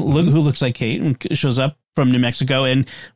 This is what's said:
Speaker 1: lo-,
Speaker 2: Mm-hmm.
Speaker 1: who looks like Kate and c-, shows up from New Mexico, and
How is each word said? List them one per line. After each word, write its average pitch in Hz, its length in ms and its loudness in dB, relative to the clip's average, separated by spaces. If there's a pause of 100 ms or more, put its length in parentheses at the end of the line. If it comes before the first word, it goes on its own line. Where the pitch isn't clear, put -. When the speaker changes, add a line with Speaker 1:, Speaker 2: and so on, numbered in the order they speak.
Speaker 1:
lo-, 151 200 2
Speaker 2:
Mm-hmm. 175 80 2
Speaker 1:
who 156 100 4
looks 147 200 0
like 127 140 -2
Kate 117 260 -4
and 147 200 -2
c-, - 140 -4
shows 127 240 0
up 135 180 -2 (180)
from 131 160 2
New 123 80 2
Mexico, 131 460 0
and 131 220 0 (280)